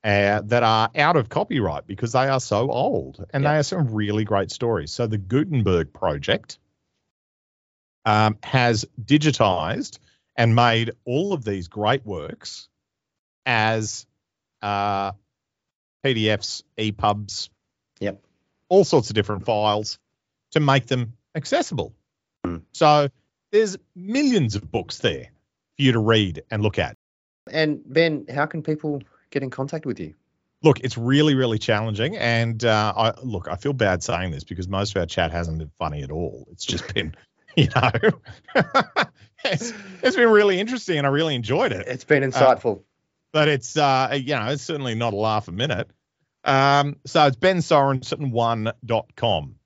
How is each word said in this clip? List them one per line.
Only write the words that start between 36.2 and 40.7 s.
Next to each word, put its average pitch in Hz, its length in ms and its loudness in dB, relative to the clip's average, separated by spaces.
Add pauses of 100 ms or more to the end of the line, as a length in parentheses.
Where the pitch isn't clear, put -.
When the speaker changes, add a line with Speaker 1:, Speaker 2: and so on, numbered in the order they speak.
Speaker 1:
It's - 140 -14
just - 280 -6
been, 80 200 -4 (220)
<laughs> - 200 -12
you 127 200 4
know, 123 160 2 (640)
<laughs> 262 80 2 (840)
it's, 226 280 -4 (300)
it's 254 120 2
been 240 140 6
really 208 300 6
interesting 214 380 -4